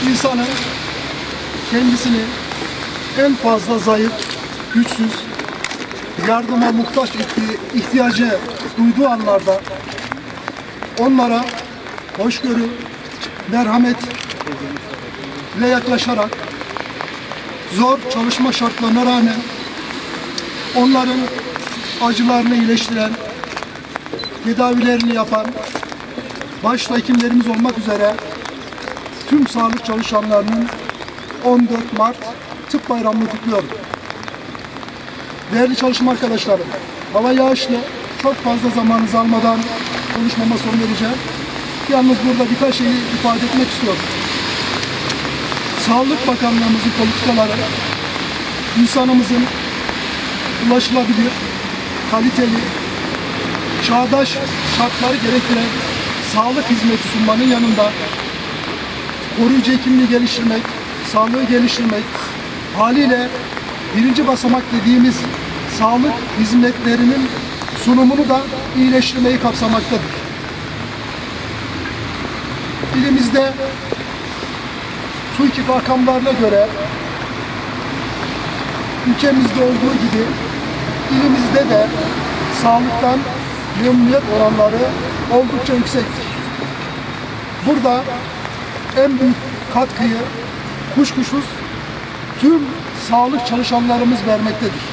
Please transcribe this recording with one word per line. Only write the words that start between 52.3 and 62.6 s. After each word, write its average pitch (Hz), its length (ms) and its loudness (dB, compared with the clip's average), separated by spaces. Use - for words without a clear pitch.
çağdaş 247 420 4
şartları 240 380 2
gerektiren 233 540 2
sağlık 247 360 2
hizmeti 226 380 2
sunmanın 220 400 4
yanında 226 440 4
koruyucu 247 340 4
hekimliği 254 380 4
geliştirmek, 233 520 2
sağlığı 226 320 2
geliştirmek, 233 600 2